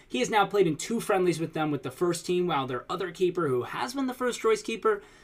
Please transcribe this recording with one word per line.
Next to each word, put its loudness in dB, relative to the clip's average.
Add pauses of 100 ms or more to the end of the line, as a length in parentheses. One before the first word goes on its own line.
He -4
has 0
now 4
played 4
in 0
two -4
friendlies 2
with -4
them -2
with -4
the -6
first -2
team, 0
while -2
their -4
other -6
keeper, 0
who 2
has -6
been -2
the -2
first -2
choice 2
keeper, 0 (220)